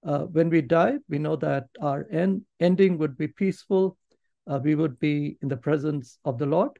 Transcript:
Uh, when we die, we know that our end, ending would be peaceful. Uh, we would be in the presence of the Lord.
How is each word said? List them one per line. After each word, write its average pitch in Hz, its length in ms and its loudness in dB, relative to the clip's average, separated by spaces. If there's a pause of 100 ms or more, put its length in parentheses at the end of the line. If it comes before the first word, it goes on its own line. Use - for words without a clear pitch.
Uh, 143 220 -2
when 165 240 2
we 165 120 4
die, 170 360 2 (100)
we 147 120 -4
know 151 160 -2
that 139 320 -2 (140)
our 147 280 -2
end, 190 360 -2 (140)
ending 180 380 4
would 151 180 -2
be 151 120 -4
peaceful. 190 680 -2 (520)
Uh, 139 160 -2
we 147 100 2
would 151 260 -2
be 147 420 -2
in 147 60 -6
the 135 100 -4
presence 147 680 -4
of 127 140 -4
the 147 80 -2
Lord. 180 320 2